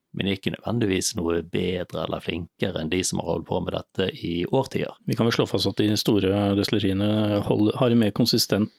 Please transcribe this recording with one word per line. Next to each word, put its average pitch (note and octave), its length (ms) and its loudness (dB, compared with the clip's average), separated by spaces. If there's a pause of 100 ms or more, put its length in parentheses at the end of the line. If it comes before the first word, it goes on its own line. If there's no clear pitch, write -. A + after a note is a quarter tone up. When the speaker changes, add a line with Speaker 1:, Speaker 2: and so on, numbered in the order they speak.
(140)
Speaker 1:
Men F#2+ 100 -4
de G2 80 0
er F#2+ 60 -2
ikke - 180 -4
nødvendigvis G2 600 0
noe E2+ 260 0
bedre F2+ 640 -4
eller D#2+ 140 -4
flinkere F2 600 -4
enn D#2+ 80 -4
de F2+ 160 0
som F#2+ 160 -2
har E2+ 80 -4
holdt E2+ 180 -2
på F#2+ 160 -2
med F2 120 -6
dette F#2 320 -4 (180)
i F2 220 -2
årtier. - 420 -2 (180)
Speaker 2:
Vi A#2+ 80 0
kan A2+ 120 2
vel A#2 100 2
slå B2 100 2
fast G2+ 220 0
at G2 80 -6
de G#2+ 200 2
store G2+ 600 2
destilleriene G#2 880 0
hold-, G#2+ 320 2
har B2 140 4
en A#2+ 80 6
mer G#2 120 4
konsistent, A2 680 0